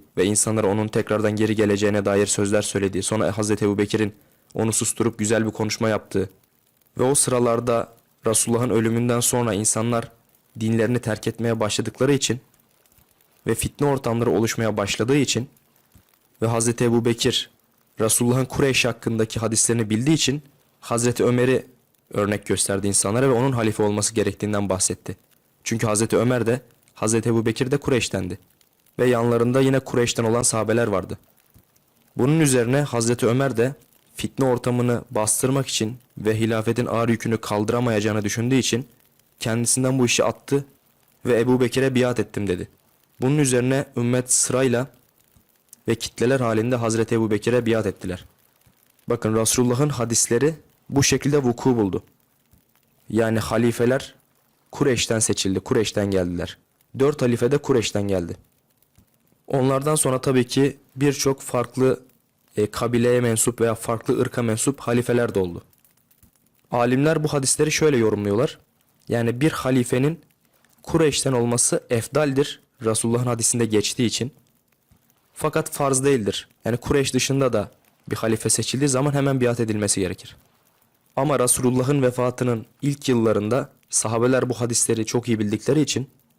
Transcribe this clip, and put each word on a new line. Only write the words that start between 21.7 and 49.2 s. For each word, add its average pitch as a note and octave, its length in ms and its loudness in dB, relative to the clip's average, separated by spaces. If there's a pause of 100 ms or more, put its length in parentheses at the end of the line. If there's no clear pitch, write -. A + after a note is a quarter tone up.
örnek G#2 320 -2
gösterdi G2 420 -2
insanlara A2 420 0
ve C3 40 4
onun C3 180 2
halife A2 320 0
olması G#2 300 -2
gerektiğinden G2+ 560 -2
bahsetti. F#2 480 -4 (460)
Çünkü A2+ 240 -4
Hazreti G#2+ 300 0
Ömer A#2 280 0
de B2 160 0 (320)
Hazreti A2 360 0
Ebubekir A#2 420 0
de C#3+ 60 0
Kureyş'tendi. G2 640 -2 (600)
Ve B2 80 2
yanlarında A#2+ 540 2
yine C3+ 180 4
Kureyş'ten A#2+ 440 -2
olan A#2 180 2
sahabeler A2 460 0
vardı. F#2 300 -4 (1000)
Bunun D3 220 4
üzerine B2+ 420 2
Hazreti A#2+ 460 0
Ömer B2+ 300 0
de B2+ 180 0 (400)
fitne - 300 -4
ortamını A#2+ 640 0
bastırmak B2+ 560 0
için A#2+ 300 -4 (200)
ve A2 220 0
hilafetin A2+ 460 0
ağır A2+ 240 0
yükünü A2+ 280 0
kaldıramayacağını G#2+ 840 0
düşündüğü A#2 320 -2
için B2 320 0 (520)
kendisinden B2+ 600 0
bu B2 60 4
işi - 180 2
attı C#3 420 -2 (600)
ve A#2+ 140 4
"Ebu B2 220 4
Bekir'e B2+ 340 0
biat B2 240 2
ettim." G#2 280 -4
dedi. F2+ 200 -4 (540)
Bunun C#3 160 2
üzerine C3 480 0 (120)
ümmet B2 360 0
sırayla B2+ 540 0 (1000)
ve A2+ 80 2
kitleler B2+ 440 -2
halinde A#2 360 0
Hazreti A2+ 400 0
Ebu A2+ 160 0
Bekir'e A#2 340 0
biat A2+ 200 0
ettiler. F#2 400 -8 (840)
Bakın A2 260 0